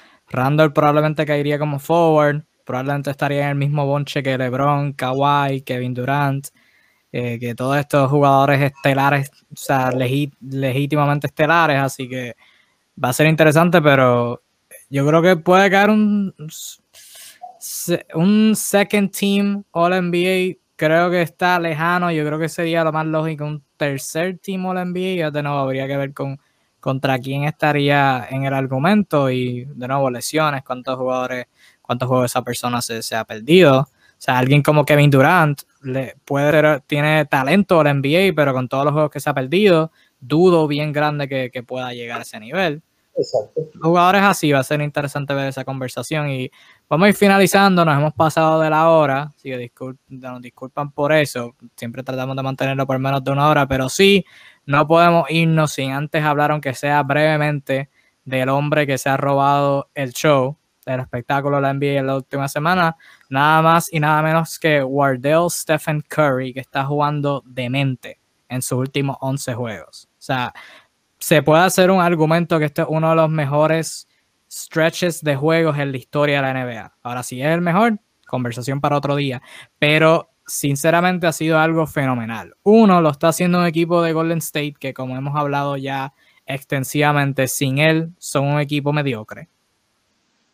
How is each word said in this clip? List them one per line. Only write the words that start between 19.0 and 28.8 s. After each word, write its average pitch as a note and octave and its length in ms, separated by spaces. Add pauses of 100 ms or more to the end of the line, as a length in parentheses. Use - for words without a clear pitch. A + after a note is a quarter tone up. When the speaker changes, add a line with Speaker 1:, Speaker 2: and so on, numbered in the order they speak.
Speaker 1:
team G3+ 600
All E3+ 220
N F3+ 180
B F3 160
A, F#3 480
creo E3 340
que F3 140
está F3+ 360
lejano, E3+ 520
yo D#3 140
creo D3+ 120
que D#3 120
sería E3 340
lo D#3+ 80
más D#3 160
lógico D#3 380
un D3+ 180 (140)
tercer D#3+ 600
team F#3 260
All F#3 120
N F3+ 140
B F#3 220
A, - 20
ya D#3 160
de D3 100
nuevo C#3+ 180
habría C3+ 280
que C#3 80
ver C#3 180
con, C#3 260 (400)
contra C3+ 400
quién C3+ 260
estaría C#3+ 840
en C3+ 140
el C3+ 100
argumento C3+ 760